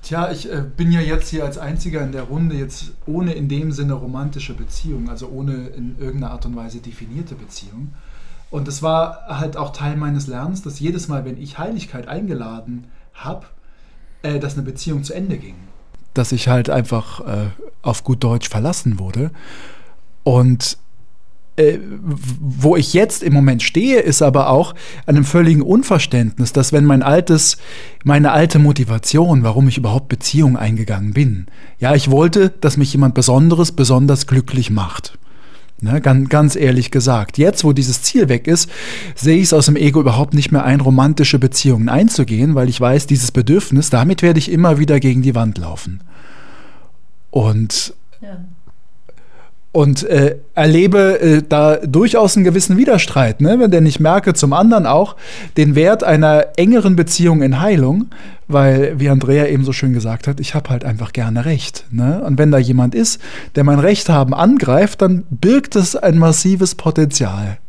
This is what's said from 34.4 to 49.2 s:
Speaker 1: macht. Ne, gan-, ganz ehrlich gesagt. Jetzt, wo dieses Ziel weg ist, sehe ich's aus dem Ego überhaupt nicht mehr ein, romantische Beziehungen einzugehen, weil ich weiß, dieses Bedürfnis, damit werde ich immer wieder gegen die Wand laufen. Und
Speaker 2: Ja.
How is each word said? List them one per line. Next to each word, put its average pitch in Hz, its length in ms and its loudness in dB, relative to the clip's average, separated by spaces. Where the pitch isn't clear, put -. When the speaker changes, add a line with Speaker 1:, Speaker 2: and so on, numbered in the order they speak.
Speaker 1:
macht. 101 480 -4
Ne, 123 220 -2
gan-, 135 260 4
ganz 147 280 4
ehrlich 127 340 2
gesagt. 120 480 0
Jetzt, 175 260 2
wo 151 80 4
dieses 131 300 0
Ziel 202 280 2
weg 120 180 0
ist, 170 200 2
sehe 160 240 2
ich's 185 160 2
aus 151 140 6
dem 147 80 6
Ego 143 260 2
überhaupt 135 320 2
nicht 147 180 2
mehr 139 140 2
ein, 135 160 4
romantische 139 560 4
Beziehungen 123 500 2
einzugehen, 135 680 2
weil 127 120 2
ich 123 140 -2
weiß, 135 240 2
dieses 123 260 0
Bedürfnis, 139 600 2
damit 135 320 2
werde 170 160 4
ich 170 120 -4
immer 165 280 4
wieder 147 200 4
gegen 131 220 2
die 127 140 0
Wand 113 240 -2
laufen. 87 420 -10
Und 110 640 -2
Speaker 2:
Ja. 185 220 -14